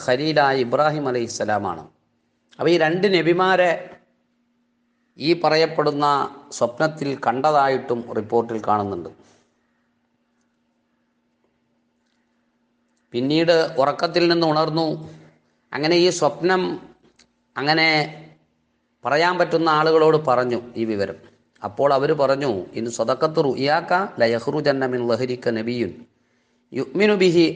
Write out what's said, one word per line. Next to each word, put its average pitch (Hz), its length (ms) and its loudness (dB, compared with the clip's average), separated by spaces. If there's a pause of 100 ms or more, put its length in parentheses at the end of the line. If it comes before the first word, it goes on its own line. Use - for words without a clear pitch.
ഖലീലായ 143 520 2
ഇബ്രാഹിം 139 500 0
അലൈഹിസ്സലാമാണ്. 107 760 -4 (760)
അപ്പോൾ 156 120 2
ഈ 175 60 4
രണ്ട് 170 360 0
നബിമാരെ 175 580 2 (1500)
ഈ 139 140 -2
പറയപ്പെടുന്ന 151 720 2 (460)
സ്വപ്നത്തിൽ 156 580 -2 (100)
കണ്ടതായിട്ടും 135 800 0 (140)
റിപ്പോർട്ടിൽ 113 540 -2
കാണുന്നുണ്ട്. 98 420 -2 (4000)
പിന്നീട് 156 420 2 (220)
ഉറക്കത്തിൽ 160 500 0
നിന്ന് 170 200 2
ഉണർന്നു. 156 400 0 (840)
അങ്ങനെ 156 240 0
ഈ 175 140 4
സ്വപ്നം 175 540 0 (920)
അങ്ങനെ 160 340 2 (1160)
പറയാൻ 165 340 2
പറ്റുന്ന 165 320 0
ആളുകളോട് 156 480 4
പറഞ്ഞു 123 400 0 (180)
ഈ 113 100 -4
വിവരം. 98 320 -4 (440)
അപ്പോൾ 117 320 -2
അവർ 139 200 2
പറഞ്ഞു, 139 360 0 (240)
"ഇൻ 113 180 -6
സദഖത്തു 135 500 -2
റുയാക 143 520 0 (260)
ലയഖ്റുജന്ന 135 640 0
മിൻ 127 220 -2
ലഹരിക 123 420 -2
നബിയുൻ 113 420 -4 (800)
യുഅ്മിനു 202 420 0
ബിഹി 175 300 4 (100)